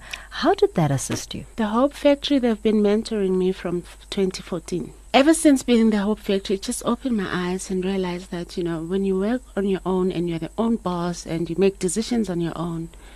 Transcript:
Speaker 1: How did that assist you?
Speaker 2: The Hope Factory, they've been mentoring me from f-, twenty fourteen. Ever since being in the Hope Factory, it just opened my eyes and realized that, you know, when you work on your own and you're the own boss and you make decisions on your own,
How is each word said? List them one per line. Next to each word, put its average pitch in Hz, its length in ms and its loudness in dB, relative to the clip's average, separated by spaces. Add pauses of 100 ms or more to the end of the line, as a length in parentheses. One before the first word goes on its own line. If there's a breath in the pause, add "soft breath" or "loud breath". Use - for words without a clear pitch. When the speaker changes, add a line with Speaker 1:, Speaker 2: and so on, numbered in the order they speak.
(420 loud breath)
Speaker 1:
How 330 140 4
did 403 180 0
that 156 160 2
assist - 460 -4
you? - 100 -10 (120)
Speaker 2:
The 220 100 0
Hope 247 260 2
Factory, 285 460 2
they've 233 300 0
been 214 120 4
mentoring 202 560 2
me 185 140 2
from 175 340 -6
f-, - 240 -20
twenty 190 320 -2
fourteen. - 520 -8 (200)
Ever 285 220 6
since 294 260 4
being 233 200 4
in 226 100 6
the 214 80 2
Hope 208 200 0
Factory, 196 360 -2
it 196 80 -8
just - 220 -6
opened 240 320 -2
my 190 140 -2
eyes 180 380 -4
and 185 160 -2
realized 185 460 -4
that, 170 260 -8
you 180 60 -2
know, 165 180 -4
when 190 240 -2
you 190 140 0
work 226 240 -2 (120)
on 202 120 -2
your 185 180 0
own 185 260 0
and 175 160 -2
you're 165 200 -4
the - 100 -10
own 226 200 0
boss 175 500 -4
and 165 200 -4
you 165 120 -6
make 196 180 4
decisions 214 540 -2
on 170 100 -2
your 165 160 -4
own, 165 320 -6 (260 soft breath)